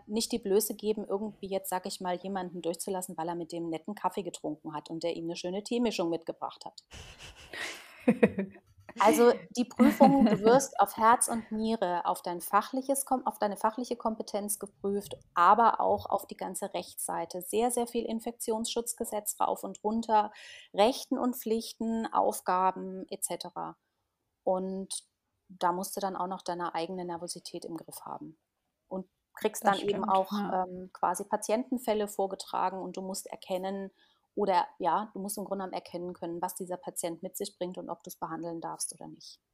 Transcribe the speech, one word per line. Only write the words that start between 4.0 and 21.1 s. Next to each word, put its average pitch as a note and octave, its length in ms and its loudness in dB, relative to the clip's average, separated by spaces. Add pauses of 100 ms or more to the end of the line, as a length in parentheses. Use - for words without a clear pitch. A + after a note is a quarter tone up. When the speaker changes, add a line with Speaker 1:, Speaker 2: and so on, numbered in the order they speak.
Speaker 1:
getrunken D3+ 520 -8
hat D3+ 160 -8
und E3 140 -8
der E3 120 -2
ihm E3 100 -6
eine E3+ 100 -4
schöne F#3 280 -6
Teemischung A3 460 0
mitgebracht - 540 -8
hat. - 180 -18 (1200)
Speaker 2:
<laughs> - 680 2 (240)
Speaker 1:
Also A#3 340 8 (180)
die A#3+ 140 0
Prüfung, C#4 640 8
du G#3 120 4
Speaker 2:
<laughs> - 0 -
Speaker 1:
wirst A#3 400 6
auf G3+ 160 2
Herz A3+ 320 6
und A3+ 220 -4
Niere, G#3+ 560 0
auf F#3 160 0
dein F3 180 -4
fachliches C4 680 2
Kom-, B3+ 200 0
auf - 120 -2
deine G3+ 180 0
fachliche A#3 400 -2
Kompetenz G#3 640 -4
geprüft, G3+ 580 -6 (180)
aber G#3 460 8
auch G3 260 2
auf - 200 -2
die G#3 100 -14
ganze F#3+ 360 -6
Rechtsseite. F3 720 -6
Sehr, A3+ 280 2
sehr A#3+ 180 0
viel A#3 180 -2
Infektionsschutzgesetz A3+ 1300 -4
rauf - 240 0
und G3 180 -10
runter, A3 500 2 (400)
Rechten A#3 460 2